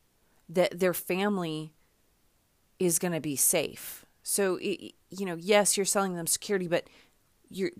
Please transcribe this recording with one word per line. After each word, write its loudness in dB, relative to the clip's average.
that 2
their 2
family -2
is 2
gonna -2
be -4
safe. 0
So, 0
it, -6
you -8
know, -4
yes, 4
you're 2
selling 0
them -4
security, 0
but 0
you're, -4